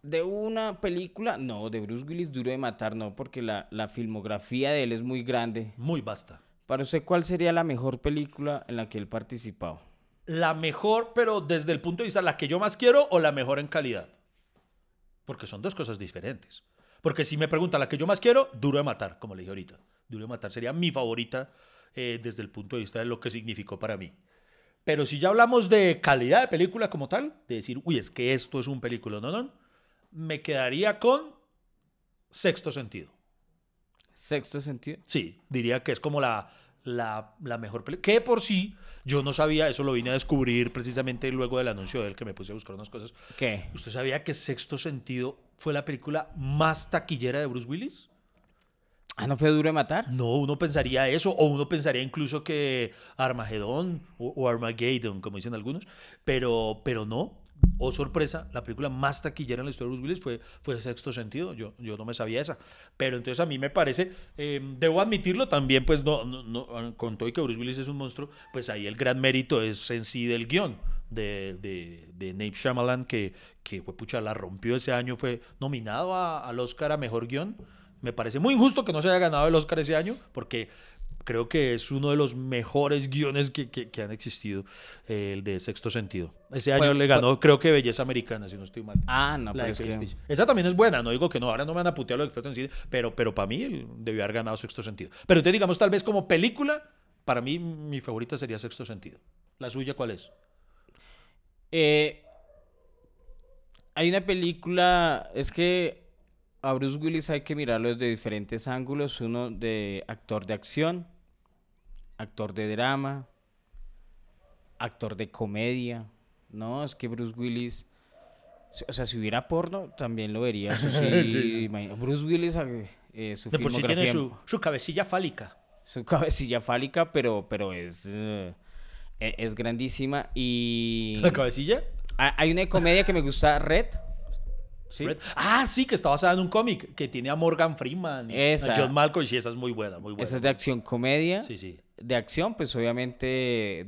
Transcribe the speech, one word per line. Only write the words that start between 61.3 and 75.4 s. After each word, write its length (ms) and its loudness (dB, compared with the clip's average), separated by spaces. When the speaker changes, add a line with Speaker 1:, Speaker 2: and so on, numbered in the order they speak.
Speaker 2:
Yo, 240 -10
yo 180 -8
no 80 -10
me 80 -6
sabía 260 -2
esa. 200 -6
Pero 220 0
entonces 220 -6
a 80 2
mí 100 -4
me 140 -2
parece, 400 2
eh, 240 -4
debo 240 6
admitirlo 460 2
también, 360 6
pues 200 4
no, 200 2
no, 200 -8
no, 520 -8
con 220 -6
todo 100 -2
y 40 -2
que 100 -2
Bruce 180 -2
Willis 200 -6
es 80 -6
un 100 -6
monstruo, 320 -8
pues 160 -4
ahí 160 -4
el 100 -6
gran 240 2
mérito 440 4
es 260 -4
en 160 -4
sí 220 -2
del 180 0
guión 320 0
de, 500 -6
de, 540 -10
de 220 -8
Night 180 -6
Shyamalan, 520 -2
que, 280 -4
que 180 -10
fue, 160 -12
pucha, 240 -6
la 140 -4
rompió 400 -4
ese 180 -2
año, 240 -2
fue 240 -4